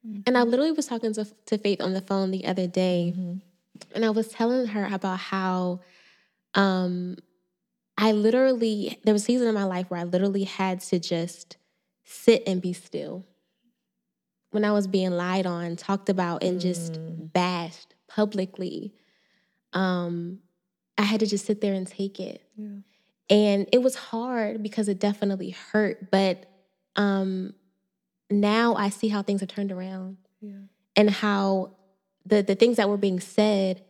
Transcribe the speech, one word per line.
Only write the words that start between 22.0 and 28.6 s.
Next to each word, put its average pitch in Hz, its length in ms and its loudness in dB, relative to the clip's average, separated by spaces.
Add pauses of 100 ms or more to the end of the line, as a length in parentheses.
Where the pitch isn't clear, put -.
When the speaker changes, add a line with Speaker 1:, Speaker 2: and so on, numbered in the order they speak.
Speaker 2:
it. - 220 -10 (140)
Speaker 1:
Yeah. 208 220 -14 (520)
Speaker 2:
And 202 440 4
it 247 100 6
was 254 120 2
hard 226 680 -4
because 208 240 -4
it 196 120 -2
definitely 202 520 -2
hurt, 196 600 -2
but, 190 340 2 (500)
um, 190 580 0 (800)
now 208 440 4